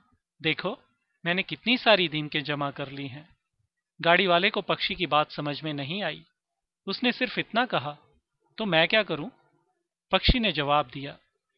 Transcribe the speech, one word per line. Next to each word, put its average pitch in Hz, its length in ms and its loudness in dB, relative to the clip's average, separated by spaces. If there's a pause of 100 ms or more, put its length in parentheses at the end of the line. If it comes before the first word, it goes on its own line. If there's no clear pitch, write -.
(420)
"देखो, 160 380 -4 (460)
मैंने 180 180 -2
कितनी 233 340 -2
सारी 196 300 4
दीमकें 151 360 -4
जमा 139 280 -4
कर 135 200 -10
ली 139 160 -10
हैं।" 147 320 -18 (640)
गाड़ी 175 260 6
वाले 175 220 4
को 208 120 -4
पक्षी 180 340 -2
की 160 100 -4
बात 147 260 2
समझ 147 320 -6
में 156 100 -6
नहीं 147 300 -6
आई। 160 200 -8 (640)
उसने 233 240 -2
सिर्फ 240 260 -4
इतना 220 280 -2
कहा, 147 320 -4 (600)
"तो 220 80 -4
मैं 165 220 4
क्या 220 160 4
करूं?" 180 260 -6 (840)
पक्षी 190 280 4
ने 220 120 2
जवाब 147 360 2
दिया, 139 300 -12 (400)